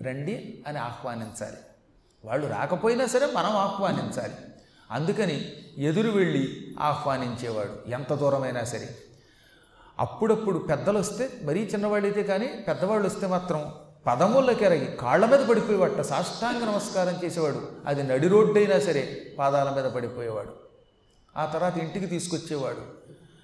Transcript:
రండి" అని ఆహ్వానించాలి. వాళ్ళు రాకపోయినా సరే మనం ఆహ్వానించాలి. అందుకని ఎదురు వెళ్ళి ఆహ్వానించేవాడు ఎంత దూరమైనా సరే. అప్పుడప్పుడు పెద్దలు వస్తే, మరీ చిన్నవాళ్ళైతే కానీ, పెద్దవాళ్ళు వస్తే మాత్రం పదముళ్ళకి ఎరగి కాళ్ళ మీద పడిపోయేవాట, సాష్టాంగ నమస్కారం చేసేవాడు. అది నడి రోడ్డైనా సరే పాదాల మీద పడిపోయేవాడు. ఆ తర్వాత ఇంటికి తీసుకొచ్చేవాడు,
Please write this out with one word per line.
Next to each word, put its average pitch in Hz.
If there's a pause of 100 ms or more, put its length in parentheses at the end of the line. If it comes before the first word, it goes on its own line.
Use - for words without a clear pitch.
రండి" 143
అని 147
ఆహ్వానించాలి. 113 (680)
వాళ్ళు 135
రాకపోయినా 175
సరే 254
మనం 214
ఆహ్వానించాలి. 156 (580)
అందుకని 165 (260)
ఎదురు 165
వెళ్ళి 175
ఆహ్వానించేవాడు 120
ఎంత 135
దూరమైనా 131
సరే. - (1120)
అప్పుడప్పుడు 214
పెద్దలు 156
వస్తే, 247 (120)
మరీ 151
చిన్నవాళ్ళైతే 208
కానీ, 196 (180)
పెద్దవాళ్ళు 196
వస్తే 185
మాత్రం 175 (340)
పదముళ్ళకి 214
ఎరగి 170
కాళ్ళ 147
మీద 269
పడిపోయేవాట, 208
సాష్టాంగ 220
నమస్కారం 185
చేసేవాడు. 156 (260)
అది 143
నడి 135
రోడ్డైనా 208
సరే 143 (160)
పాదాల 139
మీద 135
పడిపోయేవాడు. 117 (840)
ఆ 151
తర్వాత 170
ఇంటికి 165
తీసుకొచ్చేవాడు, 151 (600)